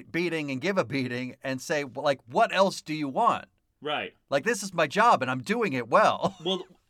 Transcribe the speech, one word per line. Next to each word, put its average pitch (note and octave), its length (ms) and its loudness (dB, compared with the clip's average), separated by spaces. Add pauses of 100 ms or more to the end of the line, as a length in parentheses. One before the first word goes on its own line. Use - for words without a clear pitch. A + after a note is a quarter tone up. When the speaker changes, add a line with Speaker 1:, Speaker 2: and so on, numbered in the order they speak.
Speaker 1:
beating D#3+ 480 -4
and C3 100 -4
give F#3+ 180 -2
a F3 60 2
beating B2 600 -6
and C3 160 -6
say, D3 240 -2
like, C3+ 420 -2
"What F3+ 280 2
else F#3+ 280 2
do D#3 120 -8
you D3+ 140 -2
want?" E3+ 380 0 (360)
Speaker 2:
Right. C3+ 320 -4 (160)
Speaker 1:
Like, C#3+ 140 2
"This A3 180 -2
is G3 100 -10
my F3+ 140 0
job F#3+ 360 4
and B2 80 -2
I'm C3 120 -4
doing G#3 320 0
it A#2+ 140 -4
well." E3 520 4
<laughs> E3 40 -10
Speaker 2:
Well, F#3 220 -2 (240)